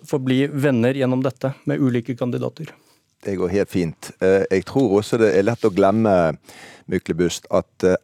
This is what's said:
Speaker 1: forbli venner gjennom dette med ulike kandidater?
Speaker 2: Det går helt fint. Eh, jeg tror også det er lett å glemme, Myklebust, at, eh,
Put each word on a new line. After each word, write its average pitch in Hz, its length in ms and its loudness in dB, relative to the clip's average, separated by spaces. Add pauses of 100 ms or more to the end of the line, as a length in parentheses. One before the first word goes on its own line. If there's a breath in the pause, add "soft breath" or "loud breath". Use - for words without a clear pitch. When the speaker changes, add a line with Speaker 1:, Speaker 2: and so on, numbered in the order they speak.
Speaker 1:
forbli 131 400 0
venner 135 480 0
gjennom 127 240 0
dette 135 320 -4 (120)
med 147 140 -4
ulike 123 380 -2
kandidater? 127 560 -8 (480 soft breath)
Speaker 2:
Det 101 160 -6
går 90 120 -2
helt 95 200 0
fint. 85 420 -4 (100)
Eh, 95 280 2
jeg 95 160 0
tror 113 360 2
også 117 200 0
det 107 160 4
er 98 80 4
lett 117 160 -2
å 104 120 0
glemme, 95 640 2 (500 loud breath)
Myklebust, 87 640 -4
at, - 320 -4
eh, 92 200 4